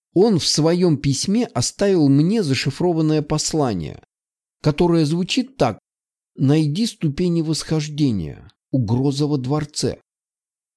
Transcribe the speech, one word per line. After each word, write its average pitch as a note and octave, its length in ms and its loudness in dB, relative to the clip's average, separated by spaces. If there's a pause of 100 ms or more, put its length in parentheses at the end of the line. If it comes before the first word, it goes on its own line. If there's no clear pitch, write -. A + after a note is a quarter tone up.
(140)
Он F#3+ 260 4
в - 80 -2
своём E3 500 2
письме F#3+ 500 0
оставил F3+ 600 0
мне E3+ 360 4
зашифрованное D#3 800 0
послание, B2+ 800 -4 (600)
которое E3 440 2
звучит F3+ 520 -2
так: A#2 220 0 (560)
«Найди D3+ 500 2
ступени E3+ 560 -2
восхождения, D3 1080 -4 (200)
угроза C3+ 540 0
во D3 120 0
дворце». C3+ 600 -4 (760)